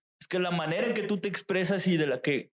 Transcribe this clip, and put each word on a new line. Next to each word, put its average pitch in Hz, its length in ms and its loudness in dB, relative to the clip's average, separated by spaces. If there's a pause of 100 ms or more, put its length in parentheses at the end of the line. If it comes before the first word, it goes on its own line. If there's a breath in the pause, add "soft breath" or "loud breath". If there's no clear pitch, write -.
(200)
es - 80 -6
que 185 100 -2
la 180 140 0
manera 170 340 0
en 226 80 0
que 214 80 -2
tú 208 160 0
te 202 100 -4
expresas 185 600 0
y 180 80 4
de 151 100 2
la 127 160 0
que - 360 0